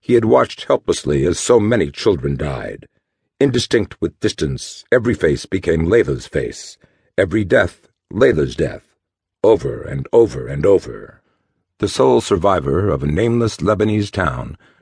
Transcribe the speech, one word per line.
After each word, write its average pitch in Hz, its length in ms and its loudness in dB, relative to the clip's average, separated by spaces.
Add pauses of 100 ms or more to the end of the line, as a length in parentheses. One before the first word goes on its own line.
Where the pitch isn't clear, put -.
He - 140 0
had 117 100 6
watched 120 400 2
helplessly 73 600 0
as 87 140 -2
so 120 180 4
many 104 320 0
children 71 460 -2
died. 62 500 -8 (540)
Indistinct 123 600 0
with 87 200 -6
distance, - 720 -4
every 120 220 2
face 73 300 0
became 82 420 -2
Layla's 87 400 2
face. - 520 -8 (400)
Every 98 260 0
death, 98 440 0 (240)
Layla's 85 420 2
death. - 400 -6 (480)
Over 117 400 2
and 135 300 -8
over - 340 2
and 71 180 -6
over. 87 560 0 (580)
The 101 100 -2
sole 127 320 2
survivor 90 680 0
of 73 140 -2
a 69 40 -4
nameless 113 520 0
Lebanese 104 520 0
town 71 460 -4 (260)